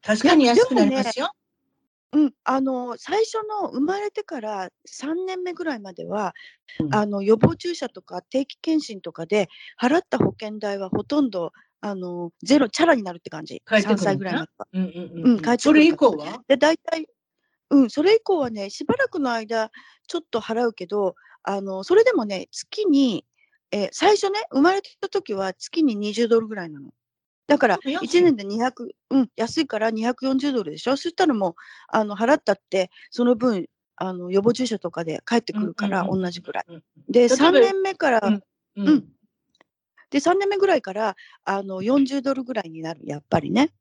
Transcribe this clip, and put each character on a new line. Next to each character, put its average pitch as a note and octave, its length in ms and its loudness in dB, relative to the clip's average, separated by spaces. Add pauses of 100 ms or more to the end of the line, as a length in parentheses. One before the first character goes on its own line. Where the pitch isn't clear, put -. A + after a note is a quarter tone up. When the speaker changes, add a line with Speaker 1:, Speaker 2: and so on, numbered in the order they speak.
Speaker 1:
確 - 280 0
か F4 60 8
に C#4+ 100 8
安 A#3+ 200 6
く F#4 100 -2
な A3 100 6
り C4 100 2
ま C4 80 -2
す A#3+ 160 -4
よ。 D4 60 -2
Speaker 2:
い - 20 -4
や、 - 40 -6 (800)
で D4 60 2
も D#4 40 6
ね、 C#4 40 4
う - 20 0
ん、 - 40 -8 (120)
あ C4+ 160 0
の、 B3 360 -4
最 G#4+ 280 0
初 A4 140 -6 (220)
の E4+ 80 -4
生 C4 120 -4
ま F#4 180 0
れ G#4 120 -6
て G#4 120 -8
か D4+ 160 -10
ら G#3 300 -8 (160)
三 E4 400 -6
年 F#4 160 -6
目 F4+ 120 -6
ぐ F4 120 -10
ら D4 100 -4
い A3 40 -12
ま G3 120 -16
で E3 140 -12
は、 F#3+ 280 -4 (460)
Speaker 1:
う D#3 60 0
ん。 C#3+ 100 0
Speaker 2:
あ G#3+ 100 4
の、 G3+ 180 -4
予 G#3+ 120 6
防 E4 220 2
注 F4 180 -6
射 B3+ 140 -8
と - 120 -18
か F3+ 200 -12
定 C4+ 240 -4
期 - 160 -20
検 D#4 240 0
診 G3+ 160 -12
と E3 100 -12
か E3 140 -10
で、 G3+ 240 0 (320)
払 B3+ 160 2
っ F#4 100 0
た C#4 100 -2
保 G3+ 220 2
険 G#3+ 200 -10
代 G3+ 180 -4
は F#3+ 120 -8
ほ G3+ 140 -4
と D4 180 0
ん C4 80 2
ど、 F3+ 220 -6 (300)
あ G#3 120 -6
の、 F3 380 -8 (120)
ゼ C#4 160 4
ロ、 B3+ 100 0
チ - 120 -4
ャ E4+ 40 6
ラ E4 100 6
に A3 80 -4
な F#3 80 -8
る E3+ 60 -14
っ - 40 -20
て - 80 -16
感 D#3+ 140 -12
じ。 - 220 -16
Speaker 1:
返 G#3+ 160 2
っ - 20 -2
て G3+ 60 -4
く - 0 -
る A3 60 4
ん - 20 -4
だ。 G3 60 -2
Speaker 2:
三 G3 100 2
歳 - 40 -2
ぐ - 60 -6
ら F#3 80 -6
い - 40 -4
ま E3 100 -4
で - 120 -20
は。 - 140 -12
Speaker 1:
う F#3 80 -4
ん、 - 20 0
う F#3 40 0
ん、 - 20 -10
う - 40 -10
ん、 - 40 -18
う E3+ 340 -4
ん。 - 20 4
Speaker 2:
う - 40 4
ん、 G3+ 60 -4
返 A#3 140 0
っ - 20 -4
て - 60 -6
く D4 100 4
る - 0 -
形。 - 0 -
Speaker 1:
そ - 0 -
れ D4+ 120 8
以 E4 80 4
降 C4 240 4
は？ - 300 -12
Speaker 2:
で、 C4+ 100 4
大 D#4 200 2
体、 E4 300 -8 (640)
う C#4+ 120 6
ん、 A#3 80 4
そ C#4+ 120 -4
れ G4+ 140 6
以 A4+ 60 4
降 F#4 180 0
は B3+ 100 -2
ね、 G3+ 200 -8
し - 160 -12
ば A4+ 100 2
ら C5 140 -2
く F4+ 100 -8
の B3+ 140 0
間、 A3 380 -4 (360)
ち - 80 -10
ょ E4+ 40 -2
っ - 20 -6 (100)
と A3+ 80 -2
払 A3+ 280 -2
う A3 60 -2
け F3 140 -12
ど、 G3 280 -2 (280)
あ G3 160 -4
の、 F#3+ 240 -8
そ F4 120 0
れ A4+ 100 6
で B4+ 80 4
も C4+ 100 0
ね、 G3+ 280 -6
月 - 340 -8
に、 C#4 400 2 (460)
え、 G#3 200 -2
最 F#4+ 200 4
初 G4+ 180 2
ね、 G#4 100 -2 (120)
生 C4+ 100 2
ま F4 120 6
れ G4 80 -2 (200)
た G4 80 -8
時 F#4 240 -4
は F#3+ 200 -4
月 - 300 -4
に B3 140 2
二 G#3 160 -4
十 A3+ 160 0
ド A3+ 100 4
ル A3+ 80 -4
ぐ G#3+ 80 -10
ら F3+ 100 -8
い E3 40 -12
な D3 100 -16
の。 C#3 120 -18 (540)
だ D4 120 4
か C4 100 2
ら、 F#3 100 2
Speaker 1:
で - 120 -8
も - 20 -4
安 E4 120 -4
い。 - 20 -6
Speaker 2:
一 E4+ 180 4
年 D#4+ 120 6
で G3+ 80 -10
二 G3+ 160 -6
百、 B3 340 -4 (160)
う C4+ 100 2
ん、 A#3+ 160 2
安 A3+ 260 -2
い C4+ 60 0
か G#3+ 120 -6
ら A3 120 0
二 A3 120 -4
百 B3 220 -2
四 C4+ 120 0
十 C#4 140 0
ド A#3 120 -2
ル D3 80 -8
で D#3 60 -12
し - 100 -6
ょ？ C#4 100 0
そ E4+ 120 -6
し E4 60 -12
た F#4 120 2
ら C#4 60 2
も G3 180 0
う、 - 20 -16 (360)
あ A3 140 0
の、 G3+ 140 -6
払 A#3+ 200 4
っ - 60 -8
た G#3 100 0
っ - 60 -2
て、 F#3 300 -2 (220)
そ A#3+ 120 -2
の B3 120 4
分、 G#3+ 320 -2 (280)
あ F#3 160 -6
の、 F3+ 200 -8
予 G3 100 2
防 A3+ 100 4
注 B3+ 140 -2
射 A3 140 -4
と E3+ 100 -6
か E3+ 140 -8
で D#3 220 -6
返 A#3 140 2
っ - 20 0
て - 120 -10
く G#3+ 60 -4
る F#3 140 -4
か G#3 140 -4
ら、 G3 140 -2
Speaker 1:
う F#3 40 -2
ん、 - 20 -4
う - 20 -4
ん、 F#3+ 40 -2
う - 20 0
ん、 - 20 0
う - 40 0
ん。 - 20 -2
Speaker 2:
同 F3 80 -4
じ F3 100 -14
ぐ - 100 -14
ら - 100 -6
い。 - 60 -14
Speaker 1:
う E3+ 100 -20
ん。 - 60 -20 (240)
Speaker 2:
で、 A#3 140 4
Speaker 1:
例 A#3+ 40 8
え A#3 40 2
ば、 B3+ 60 2
Speaker 2:
三 D#4 180 6
年 F#4+ 280 4
目 F#4+ 140 -2
か C#4+ 160 0
ら、 A3 120 2
Speaker 1:
う G#3 80 2
ん、 G3+ 120 0 (340)
う G3+ 60 -6
ん。 G3 40 2
Speaker 2:
う D#4 80 4
ん。 - 120 -2 (1040)
で、 C#4+ 100 0
三 F4 200 2
年 G4+ 80 -2
目 G4+ 100 -2
ぐ G4 100 2
ら F4+ 80 4
い A#3+ 60 0
か F#3+ 120 -12
ら、 G#3+ 220 -4 (280)
あ G3 200 -4
の、 F#3+ 180 -8
四 C4+ 240 2
十 C4+ 160 -4
ド C4+ 120 -2
ル B3+ 100 -6
ぐ B3 100 -10
ら G#3 120 -4
い E3 40 -14
に D#3+ 120 -14
な D#3+ 120 -8
る、 - 120 -16
や D3 140 -8
っ - 100 -20
ぱ E3 100 0
り C#3+ 120 -6
ね。 C4 300 0